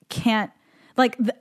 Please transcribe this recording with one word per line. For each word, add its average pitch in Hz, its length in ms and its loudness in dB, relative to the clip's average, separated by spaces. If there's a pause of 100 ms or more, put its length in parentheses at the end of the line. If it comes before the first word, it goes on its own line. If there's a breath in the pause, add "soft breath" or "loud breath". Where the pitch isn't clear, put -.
can't, 214 420 -2 (460 soft breath)
like, 254 220 2
th-, 226 240 0